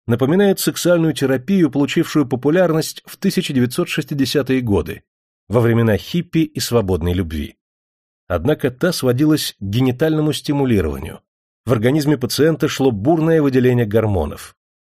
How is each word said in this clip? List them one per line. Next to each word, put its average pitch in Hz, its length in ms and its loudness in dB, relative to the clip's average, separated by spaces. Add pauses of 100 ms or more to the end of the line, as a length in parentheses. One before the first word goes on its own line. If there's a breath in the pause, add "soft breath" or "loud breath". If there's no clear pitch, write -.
напоминает 165 520 2
сексуальную 160 540 0
терапию, 135 580 0
получившую 143 560 0
популярность 156 760 0
в - 120 -20
тысяча 185 360 -2
девятьсот 127 340 0
шестидесятые 135 760 -2
годы, 101 420 -2 (440)
во 117 140 2
времена 113 360 2
хиппи - 420 -4
и 156 200 -2
свободной 92 540 0
любви. 80 420 -6 (720)
Однако 127 440 -2
та 165 200 -2
сводилась 143 680 0
к - 40 -10
генитальному 131 680 0
стимулированию. 104 880 -2 (440)
В 110 60 -2
организме 135 460 2
пациента 147 500 0
шло 131 240 0
бурное 156 500 2
выделение 127 440 2
гормонов. 104 680 -2 (320)